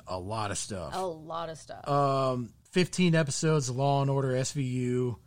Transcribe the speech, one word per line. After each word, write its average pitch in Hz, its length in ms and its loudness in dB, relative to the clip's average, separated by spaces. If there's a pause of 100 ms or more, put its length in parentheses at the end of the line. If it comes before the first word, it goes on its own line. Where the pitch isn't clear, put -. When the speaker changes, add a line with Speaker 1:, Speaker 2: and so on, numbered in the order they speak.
Speaker 1:
a 92 100 -6
lot 104 320 -4
of 95 80 -4
stuff. 87 380 -6
Speaker 2:
A 185 100 -4
lot 160 440 -8
of 160 100 -12
stuff. - 280 -14
Speaker 1:
Um, 135 680 0 (180)
fifteen 180 420 4
episodes 156 560 2
of 123 60 -4
Law 139 260 4
and 139 80 2
Order 135 260 2
S 131 180 0
V 143 100 -2
U, 123 640 0